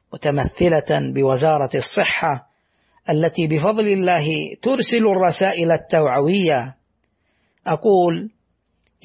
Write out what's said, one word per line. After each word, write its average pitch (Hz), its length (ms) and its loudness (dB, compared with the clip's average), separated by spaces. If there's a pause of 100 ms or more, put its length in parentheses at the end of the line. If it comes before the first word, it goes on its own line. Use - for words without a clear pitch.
(140)
متمثلة 147 1000 0
بوزارة 135 640 2
الصحة - 680 -2 (640)
التي 160 380 0
بفضل 202 400 0
الله 180 460 0 (280)
ترسل 233 460 0
الرسائل 185 640 0
التوعوية. 151 1040 0 (920)
أقول: 180 600 2 (760)